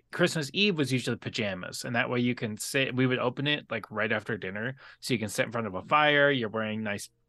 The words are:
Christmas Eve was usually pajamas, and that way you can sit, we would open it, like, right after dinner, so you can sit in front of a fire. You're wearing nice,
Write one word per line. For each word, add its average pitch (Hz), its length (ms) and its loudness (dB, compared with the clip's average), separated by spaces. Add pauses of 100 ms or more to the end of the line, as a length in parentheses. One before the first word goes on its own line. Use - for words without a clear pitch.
(120)
Christmas 165 400 0
Eve 196 280 2
was 127 120 0
usually 120 240 0
pajamas, 101 720 -6
and 123 100 -4
that 123 140 0
way 123 120 0
you 123 120 2
can 107 240 -6
sit, 135 380 -2
we 127 100 4
would 127 140 2
open 123 260 -2
it, 147 240 0
like, 110 220 -4
right 107 200 0
after 110 240 -2
dinner, 104 400 -6 (240)
so - 140 -2
you 107 60 2
can 104 100 -4
sit 123 160 0
in 110 60 -6
front 113 160 -2
of 92 80 -6
a 92 80 -6
fire. 147 480 6
You're 117 180 0
wearing 110 320 -2
nice, 101 260 -4 (220)